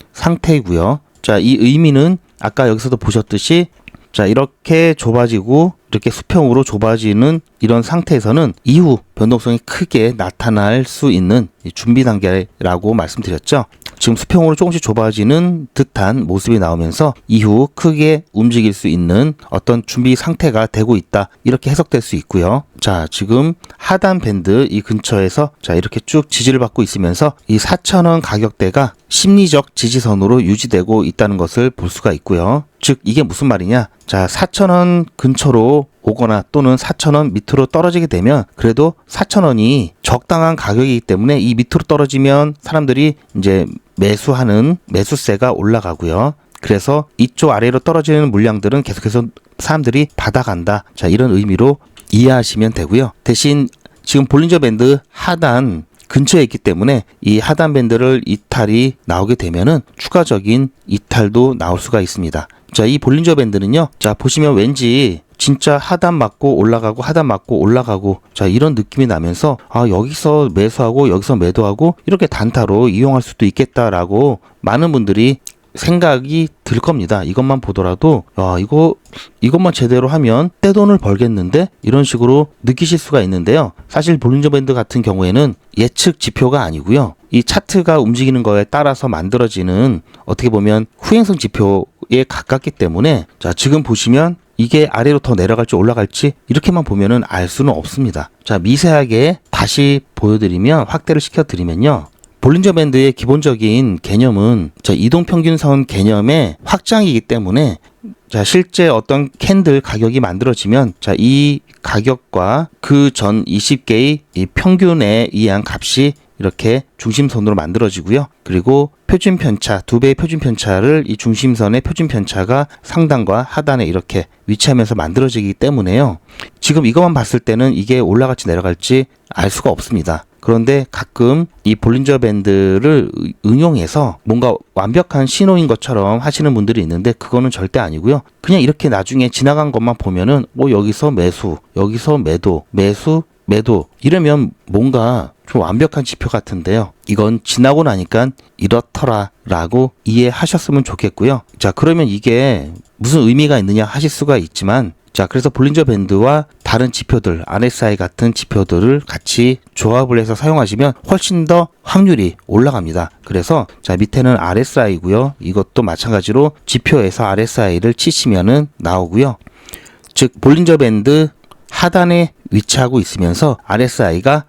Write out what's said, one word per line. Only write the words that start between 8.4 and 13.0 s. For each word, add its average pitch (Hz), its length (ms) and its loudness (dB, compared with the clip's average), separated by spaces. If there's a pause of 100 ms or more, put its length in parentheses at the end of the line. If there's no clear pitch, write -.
이후 143 360 4 (160)
변동성이 117 440 0
크게 123 580 -2
나타날 107 680 -2
수 - 260 -2
있는 92 380 2 (140)
이 87 80 -12
준비 120 320 0
단계라고 95 880 -2
말씀드렸죠. 95 720 -4 (340)